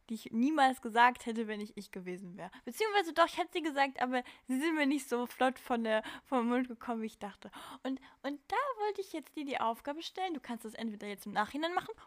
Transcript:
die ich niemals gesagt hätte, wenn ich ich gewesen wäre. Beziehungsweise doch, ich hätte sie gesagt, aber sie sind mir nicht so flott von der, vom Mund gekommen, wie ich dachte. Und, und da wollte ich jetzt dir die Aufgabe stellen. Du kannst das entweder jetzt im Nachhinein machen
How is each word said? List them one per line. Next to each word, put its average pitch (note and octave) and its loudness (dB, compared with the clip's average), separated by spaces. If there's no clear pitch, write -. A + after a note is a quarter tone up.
die A3+ -4
ich - -8
niemals C4 6
gesagt A#3+ 6
hätte, A3+ -2
wenn G#3 -4
ich G#3+ -10
ich G3+ -12
gewesen F3+ -8
wäre. F3+ -10
Beziehungsweise G4+ 0
doch, E4 6
ich - -6
hätte E4+ -2
sie F4+ -2
gesagt, C#4 0
aber B3+ 0
sie C4 0
sind D#4+ 2
mir D4 4
nicht C4+ 2
so A#3+ 0
flott B3+ 2
von A#3 0
der, A3 2
vom A#3+ 2
Mund B3 4
gekommen, A#3 -6
wie A3 -2
ich - -12
dachte. G3+ -10
Und, C4+ -4
und C#4+ -4
da G4 -2
wollte G#4 0
ich F#4+ -8
jetzt - -8
dir D4+ -4
die C#4 -2
Aufgabe A#3 -2
stellen. F#4 -4
Du C4+ -4
kannst A#3 -8
das G#3+ -10
entweder G#3+ -6
jetzt G3+ -8
im G#3 -6
Nachhinein C#4 0
machen F#4 -2